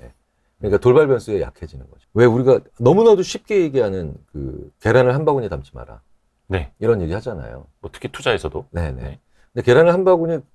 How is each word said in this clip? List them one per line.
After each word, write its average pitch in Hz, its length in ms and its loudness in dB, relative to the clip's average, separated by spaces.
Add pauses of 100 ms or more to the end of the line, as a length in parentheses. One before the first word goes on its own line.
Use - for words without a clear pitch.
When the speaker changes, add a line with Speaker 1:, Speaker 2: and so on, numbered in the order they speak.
Speaker 1:
예. 60 100 -20 (460)
그러니까 101 200 -2
돌발 131 280 4
변수에 110 340 -2
약해지는 67 500 -14
거죠. - 240 -20
왜 113 120 4
우리가 123 340 2 (180)
너무나도 190 440 4
쉽게 208 400 -4
얘기하는 101 520 -4 (180)
그 69 380 -12 (100)
계란을 123 340 2
한 151 100 -4
바구니에 135 240 -2
담지 71 260 -10
마라. 58 260 -20 (480)
Speaker 2:
네. 90 300 -6
Speaker 1:
이런 110 240 0
얘기 80 100 -4
하잖아요. 73 540 -12 (140)
Speaker 2:
뭐 - 120 -16
특히 - 180 -14
투자에서도. 85 600 -4
Speaker 1:
네, 82 220 -6
네. 62 100 -14
Speaker 2:
네. 69 180 -14 (320)
Speaker 1:
근데 117 120 -8
계란을 160 280 6
한 185 120 -2
바구니에 165 360 0 (140)